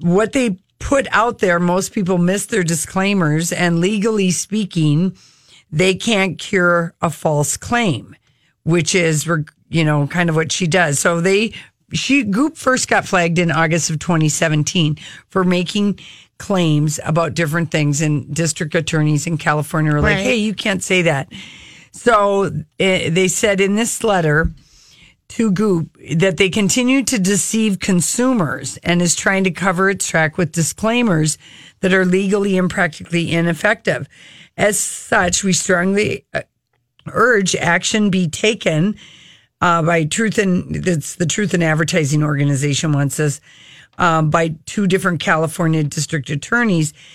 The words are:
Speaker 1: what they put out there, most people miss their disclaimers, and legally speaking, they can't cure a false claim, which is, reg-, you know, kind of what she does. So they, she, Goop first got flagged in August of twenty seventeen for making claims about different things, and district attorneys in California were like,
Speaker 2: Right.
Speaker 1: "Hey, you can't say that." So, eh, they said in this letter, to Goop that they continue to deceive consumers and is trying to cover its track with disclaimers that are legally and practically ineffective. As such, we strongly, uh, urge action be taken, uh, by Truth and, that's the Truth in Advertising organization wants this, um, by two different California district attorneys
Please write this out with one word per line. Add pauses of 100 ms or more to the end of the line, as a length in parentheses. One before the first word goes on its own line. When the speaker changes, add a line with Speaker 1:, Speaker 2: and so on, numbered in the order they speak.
Speaker 1:
what
they (200)
put
out
there,
most
people
miss
their
disclaimers,
and
legally
speaking, (540)
they
can't
cure
a
false
claim, (480)
which
is,
reg-, (160)
you
know,
kind
of
what
she
does.
So
they, (400)
she,
Goop
first
got
flagged
in
August
of
twenty
seventeen (320)
for
making (380)
claims
about
different
things,
and
district
attorneys
in
California
were
like,
Speaker 2:
Right.
Speaker 1:
"Hey,
you
can't
say
that." (600)
So, (300)
eh,
they
said
in
this
letter, (800)
to
Goop (200)
that
they
continue
to
deceive
consumers
and
is
trying
to
cover
its
track
with
disclaimers (440)
that
are
legally
and
practically
ineffective. (480)
As
such,
we
strongly,
uh, (640)
urge
action
be
taken, (640)
uh,
by
Truth
and,
that's
the
Truth
in
Advertising
organization
wants
this, (580)
um,
by (120)
two
different
California
district
attorneys (220)